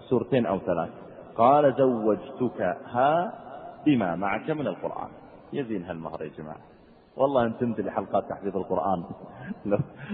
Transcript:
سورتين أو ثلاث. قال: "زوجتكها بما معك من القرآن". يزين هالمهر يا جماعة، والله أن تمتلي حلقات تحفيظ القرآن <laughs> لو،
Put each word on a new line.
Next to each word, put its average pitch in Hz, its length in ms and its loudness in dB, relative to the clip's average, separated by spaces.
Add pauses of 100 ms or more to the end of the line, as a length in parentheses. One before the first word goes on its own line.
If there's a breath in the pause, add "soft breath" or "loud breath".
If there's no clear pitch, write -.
(100)
سورتين 120 360 4
أو 92 120 0
ثلاث. 85 300 0 (480)
قال: 135 380 6
"زوجتكها 123 1600 0 (540)
بما 107 300 4
معك 98 340 -2
من 151 160 -4
القرآن". - 420 -6 (440)
يزين 110 320 -4
هالمهر 82 380 -8
يا 78 160 -8
جماعة، 78 220 -12 (560)
والله 135 280 2
أن 117 140 -2
تمتلي 107 320 -2
حلقات 101 400 -2
تحفيظ 95 260 -6
القرآن 92 480 -2 (640 loud breath)
<laughs> - 0 -
لو، 101 120 2 (340 loud breath)